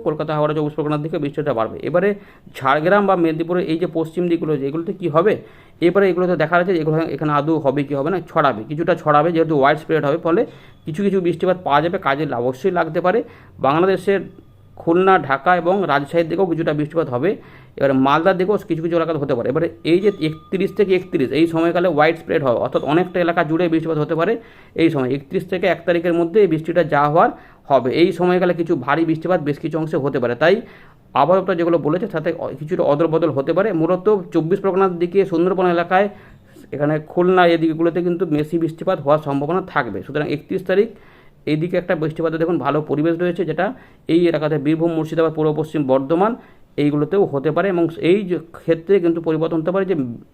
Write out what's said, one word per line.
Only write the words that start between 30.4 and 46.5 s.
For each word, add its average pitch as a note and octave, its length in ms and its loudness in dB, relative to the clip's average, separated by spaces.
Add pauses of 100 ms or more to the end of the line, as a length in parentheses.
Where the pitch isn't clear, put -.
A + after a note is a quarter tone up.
আবহাওয়া D#3+ 280 4
দপ্তর F3+ 140 -2
যেগুলো E3+ 220 2
বলেছে, D#3 300 -2
তাতে E3 300 -4
অ-, - 220 -8
কিছুটা E3+ 240 -2
অদল D3 240 2
বদল D#3+ 300 0
হতে C#3 200 0
পারে। G#3 160 2
মূলত F3 340 0 (260)
চব্বিশ E3 260 0
পরগনার F#3 400 0
দিকে, F3 260 0
সুন্দরবন F3+ 400 0 (100)
এলাকায়, F#3 320 2 (640)
এখানে C#3+ 220 0 (180)
খুলনা, F3+ 360 4
এদিকগুলোতে E3 600 2
কিন্তু F3 180 -2
বেশি D3+ 320 -2
বৃষ্টিপাত E3 440 -2
হওয়ার D3 240 2
সম্ভাবনা D3 360 -2 (120)
থাকবে। A2+ 320 -4
সুতরাং D3 220 -6
একত্রিশ F#3 380 -6
তারিখ G3 220 2 (580)
এইদিকে D#3 320 -2
একটা F3+ 180 -2
বৃষ্টিপাতের D#3+ 440 -4
দেখুন E3 180 0
ভালো C#3 240 -2
পরিবেশ D#3 380 0
রয়েছে, F3 260 -2
যেটা D#3 200 -2 (420)
এই E3+ 200 4
এলাকাতে D#3 300 0
বীরভূম, D#3+ 360 0
মুর্শিদাবাদ, D#3+ 400 0
পূর্ব D#3 200 0
পশ্চিম D3+ 340 -4
বর্ধমান, D3 440 2 (460)